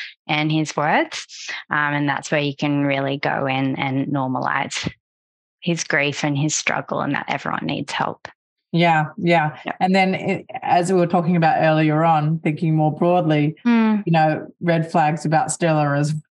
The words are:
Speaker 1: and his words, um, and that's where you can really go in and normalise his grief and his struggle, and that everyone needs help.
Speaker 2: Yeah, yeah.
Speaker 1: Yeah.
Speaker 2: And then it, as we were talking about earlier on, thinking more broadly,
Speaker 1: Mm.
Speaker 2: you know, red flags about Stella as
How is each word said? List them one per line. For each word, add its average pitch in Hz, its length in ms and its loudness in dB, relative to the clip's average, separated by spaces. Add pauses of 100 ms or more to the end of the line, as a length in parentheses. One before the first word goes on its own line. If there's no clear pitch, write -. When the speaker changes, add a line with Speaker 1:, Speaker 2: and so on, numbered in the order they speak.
(280)
Speaker 1:
and 156 240 0
his 156 260 -2
words, 196 480 0 (460)
um, 147 240 0
and 147 120 0
that's 139 220 -4
where 156 100 0
you 143 160 -2
can 143 300 0
really 139 320 -2
go 139 300 -2
in 135 300 -2
and 135 320 -2
normalise 135 800 -4 (760)
his 170 220 -4
grief 143 400 -2
and 147 140 0
his 151 180 0
struggle, - 460 -4
and 143 140 -2
that - 120 -6
everyone - 380 -6
needs 147 260 -6
help. - 360 -6 (440)
Speaker 2:
Yeah, 165 340 2 (120)
yeah. 170 480 0
Speaker 1:
Yeah. - 140 -6
Speaker 2:
And 185 160 2
then 190 180 2
it, - 320 -4 (160)
as 175 320 2
we 185 60 6
were 175 80 4
talking 175 280 2
about 160 280 2
earlier 156 400 4
on, 160 400 2
thinking 156 320 0
more 151 200 2
broadly, 156 600 2 (100)
Speaker 1:
Mm. 220 400 2
Speaker 2:
you 170 60 0
know, 156 340 2 (160)
red 165 300 0
flags 160 340 0
about 151 260 0
Stella 151 460 2
as 151 160 0 (200)